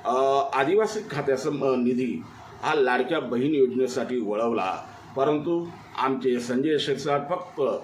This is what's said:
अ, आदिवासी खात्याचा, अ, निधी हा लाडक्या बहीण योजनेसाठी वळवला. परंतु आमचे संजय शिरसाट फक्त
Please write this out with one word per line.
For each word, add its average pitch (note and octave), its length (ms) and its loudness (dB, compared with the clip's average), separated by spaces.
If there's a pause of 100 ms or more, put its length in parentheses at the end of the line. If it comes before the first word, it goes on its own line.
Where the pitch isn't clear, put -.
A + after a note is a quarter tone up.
अ, B2 120 0 (420)
आदिवासी G#3 420 2 (100)
खात्याचा, C#3 400 0
अ, C3+ 260 2
निधी A#2+ 460 0 (400)
हा D3 120 2
लाडक्या C#3 460 2
बहीण B2+ 340 0
योजनेसाठी B2 640 2
वळवला. G#2 640 0 (340)
परंतु D3+ 500 0 (320)
आमचे B2+ 420 0
संजय C3 380 0
शिरसाट C#3+ 420 0 (100)
फक्त F3+ 300 -6 (240)